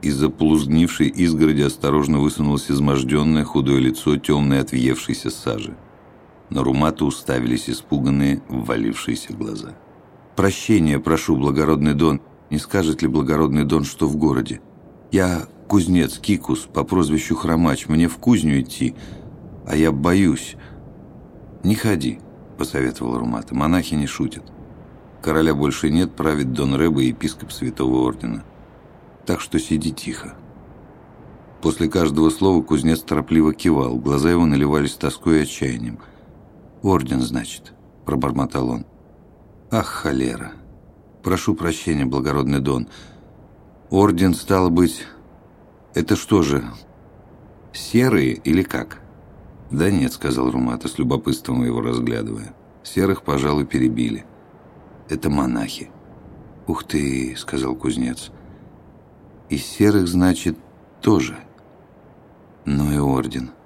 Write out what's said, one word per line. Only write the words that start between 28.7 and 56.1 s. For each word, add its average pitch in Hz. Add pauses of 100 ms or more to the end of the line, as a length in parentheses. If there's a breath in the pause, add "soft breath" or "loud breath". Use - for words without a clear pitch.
Так -
что -
сиди 78
тихо". - (1300)
После 80
каждого 80
слова 92
кузнец 78
торопливо 78
кивал, 67
глаза 71
его 85
наливались 71
тоской 78
и -
отчаянием. 60 (840 loud breath)
"Орден, 67
значит", 58 (320)
пробормотал 65
он. 58 (880)
"Ах, 113
холера! 64 (720)
Прошу 90
прощения, 78
благородный 69
Дон. 65 (1040 loud breath)
Орден, 95
стало 92
быть, 85 (920)
это 85
что 98
же, 71 (1120)
серые 90
или 85
как?" - (680)
"Да 87
нет", 98
сказал 64
Румата, 62
с -
любопытством 64
его 58
разглядывая. 57 (280)
"Серых, 95
пожалуй, 71
перебили. 60 (840)
Это 78
монахи". 62 (760)